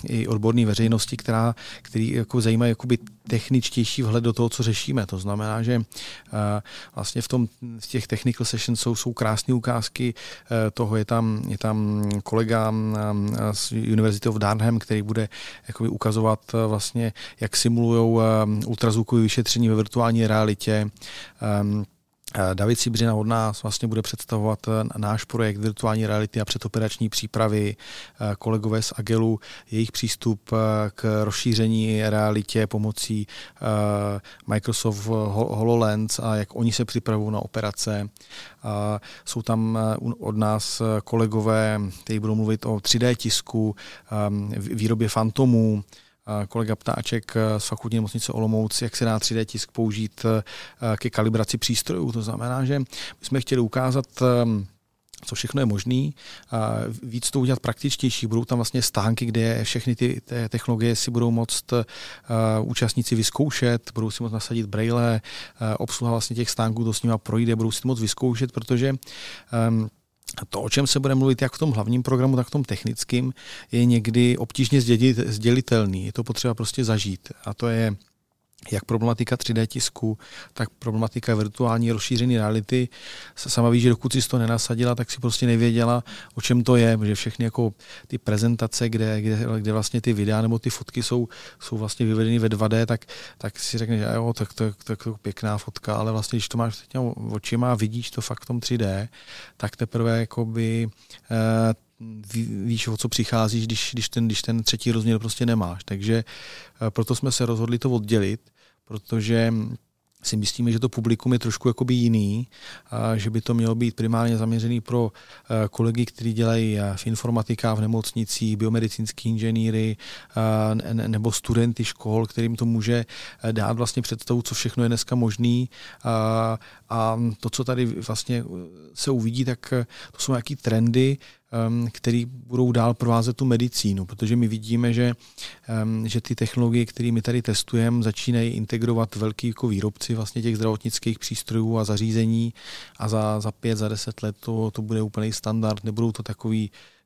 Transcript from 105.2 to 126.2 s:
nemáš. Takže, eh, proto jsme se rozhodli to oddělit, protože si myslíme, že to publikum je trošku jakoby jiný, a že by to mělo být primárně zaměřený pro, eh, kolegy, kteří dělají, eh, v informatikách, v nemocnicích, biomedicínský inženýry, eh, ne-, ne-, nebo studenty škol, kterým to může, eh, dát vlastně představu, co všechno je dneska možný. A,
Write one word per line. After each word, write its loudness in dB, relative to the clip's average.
nemáš. 0
Takže, 0
eh, 0
proto 0
jsme -2
se 0
rozhodli 0
to 0
oddělit, 2
protože 0
si -2
myslíme, 0
že 2
to 2
publikum 0
je 2
trošku -2
jakoby 2
jiný, 2
a 0
že -2
by 0
to 0
mělo 2
být 0
primárně 2
zaměřený 0
pro, 0
eh, -4
kolegy, 0
kteří -4
dělají, 2
eh, -2
v -8
informatikách, 0
v 0
nemocnicích, 0
biomedicínský 0
inženýry, 0
eh, 0
ne-, -2
ne-, -2
nebo 0
studenty 2
škol, -2
kterým -2
to -2
může, 2
eh, 0
dát 0
vlastně -2
představu, -2
co -6
všechno -2
je 4
dneska -2
možný. 2
A, 0